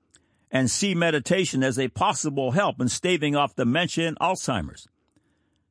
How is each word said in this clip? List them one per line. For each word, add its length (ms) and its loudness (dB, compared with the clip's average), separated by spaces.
and 220 0
see 240 0
meditation 680 0
as 120 0
a 120 -2
possible 640 -2
help 280 0
in 80 2
staving 460 0
off 220 0
dementia 500 0
and 140 -4
Alzheimer's. 680 -2